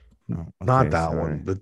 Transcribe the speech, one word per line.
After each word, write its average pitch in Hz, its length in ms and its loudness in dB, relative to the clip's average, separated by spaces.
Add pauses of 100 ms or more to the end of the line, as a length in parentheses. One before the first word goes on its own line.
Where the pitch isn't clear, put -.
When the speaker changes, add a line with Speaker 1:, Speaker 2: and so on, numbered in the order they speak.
(320)
Speaker 1:
Oh, 85 140 -8 (160)
Speaker 2:
Not 127 200 4
Speaker 1:
okay, 76 80 4
Speaker 2:
that 80 200 0
Speaker 1:
sorry. 80 100 -2
Speaker 2:
one. 78 260 -4
The, 98 160 -4